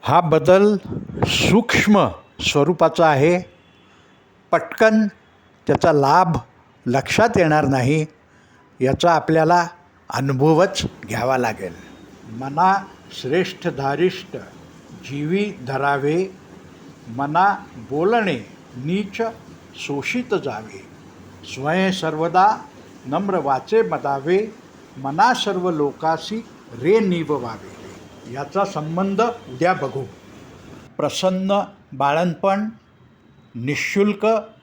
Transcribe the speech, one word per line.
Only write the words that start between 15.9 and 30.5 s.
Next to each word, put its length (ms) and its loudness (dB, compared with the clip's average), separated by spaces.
मना 480 0
बोलणे 600 -2
नीच 460 -6
शोषित 600 -6
जावे, 500 -8
स्वयं 380 0
सर्वदा 680 0
नम्र 320 -2
वाचे 440 0
मदावे, 720 -2
मना 360 0
सर्व 380 -2
लोकासी 760 -4
रे 180 4
निववावे. 800 -4
याचा 320 -4
संबंध 560 -4
उद्या 520 -2
बघू. 300 -6